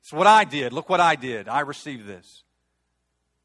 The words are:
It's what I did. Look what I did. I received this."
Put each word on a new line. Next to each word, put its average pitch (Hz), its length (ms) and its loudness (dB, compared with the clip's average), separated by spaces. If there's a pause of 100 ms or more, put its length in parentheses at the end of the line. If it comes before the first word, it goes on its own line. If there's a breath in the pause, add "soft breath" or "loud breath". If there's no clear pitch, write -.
It's - 120 -20
what 165 140 2
I 214 180 8
did. 143 300 -6
Look 160 140 -8
what 180 120 2
I 170 140 4
did. 120 340 -8
I 127 120 -2
received 139 460 -12
this." 92 360 -20 (1040)